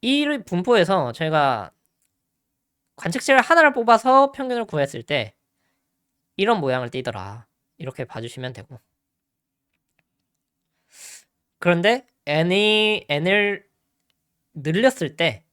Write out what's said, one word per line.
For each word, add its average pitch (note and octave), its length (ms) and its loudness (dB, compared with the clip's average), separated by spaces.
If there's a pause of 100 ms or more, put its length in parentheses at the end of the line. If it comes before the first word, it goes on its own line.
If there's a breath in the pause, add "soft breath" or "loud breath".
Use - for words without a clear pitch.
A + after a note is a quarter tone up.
이 C#4 220 0 (220)
분포에서 F3+ 640 2
저희가 C#3 600 0 (1200)
관측실 B3+ 460 0
하나를 D#4 320 4
뽑아서 B3+ 600 4
평균을 B3+ 340 -6
구했을 C#3+ 360 -4
때 A#2 320 -4 (1000)
이런 G#3 240 0
모양을 B2+ 300 -4
띠더라. A2 560 -10 (300)
이렇게 C3 280 -12
봐주시면 B2 480 -12
되고. A#2+ 260 -20 (2750 loud breath)
그런데 F3+ 480 2 (200)
N이, G#3 840 0
N을 F#3+ 580 0 (880)
늘렸을 E3 600 -2
때 D3 360 -2